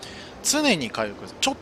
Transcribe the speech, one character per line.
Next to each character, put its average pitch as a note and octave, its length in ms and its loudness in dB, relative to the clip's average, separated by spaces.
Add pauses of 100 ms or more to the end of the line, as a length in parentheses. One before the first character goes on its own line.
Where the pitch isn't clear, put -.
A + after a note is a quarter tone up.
(440)
常 C#4 340 4
に B2 120 -2
回 G#2+ 200 0
復、 G2 180 -10 (140)
ち - 60 2
ょ C#4 60 2
っ - 80 -4